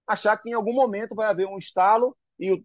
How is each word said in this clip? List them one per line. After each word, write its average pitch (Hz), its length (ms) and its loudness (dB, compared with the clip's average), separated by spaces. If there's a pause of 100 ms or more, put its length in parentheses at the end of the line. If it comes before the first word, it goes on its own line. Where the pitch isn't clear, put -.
achar 214 300 0
que 226 140 -12
em - 20 -6
algum 226 220 -2
momento 226 400 0
vai 220 120 -2
haver 190 200 0
um 196 100 -10
estalo 214 580 2 (240)
e 190 140 -2
o, 180 120 -2